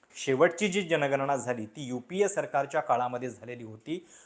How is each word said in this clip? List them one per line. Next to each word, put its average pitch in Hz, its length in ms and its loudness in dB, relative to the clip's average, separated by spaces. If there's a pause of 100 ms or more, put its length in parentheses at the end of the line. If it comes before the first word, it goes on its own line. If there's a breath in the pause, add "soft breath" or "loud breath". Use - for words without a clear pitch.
(160)
शेवटची 170 520 4
जी 190 140 0
जनगणना 139 540 2
झाली, 117 300 -2
ती 143 180 -12
युपीए 151 440 0
सरकारच्या 147 520 0
काळामध्ये 123 500 0
झालेली 117 340 -12
होती 113 420 -8 (200 loud breath)